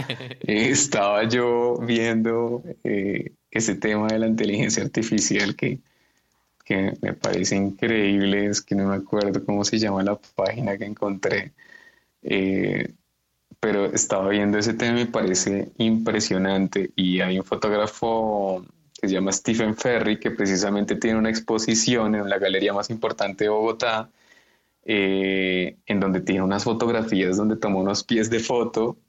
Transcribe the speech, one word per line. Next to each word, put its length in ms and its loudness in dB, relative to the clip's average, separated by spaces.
eh, 300 0
estaba 540 2
yo 520 2
viendo, 840 0
eh, 500 -2
ese 240 0
tema 320 0
de 120 0
la 80 2
inteligencia 560 0
artificial 720 0
que, 240 -4
que 360 0
me 120 -2
parece 420 -2
increíble, 920 2
es 160 -2
que 100 -6
no 140 0
me 80 0
acuerdo 500 -2
cómo 180 0
se 140 0
llama 240 0
la 180 0
página 400 -2
que 100 -6
encontré, 680 -4
eh, 680 0
pero 260 0
estaba 440 0
viendo 280 2
ese 160 0
tema 260 0
y 60 0
me 60 -6
parece 680 0
impresionante. 1160 2
Y 260 2
hay 180 0
un 60 -4
fotógrafo 1200 -2
que 140 -4
se 60 2
llama 180 2
Stephen 440 0
Ferry, 440 0
que 120 -2
precisamente 640 0
tiene 240 2
una 100 2
exposición 880 2
en 140 -2
la 80 0
galería 360 2
más 160 -2
importante 560 -2
de 40 2
Bogotá, 600 0
eh, 1000 0
en 140 0
donde 220 0
tiene 200 0
unas 220 0
fotografías 760 0
donde 200 0
toma 220 0
unos 240 0
pies 260 0
de 100 0
foto. 580 -2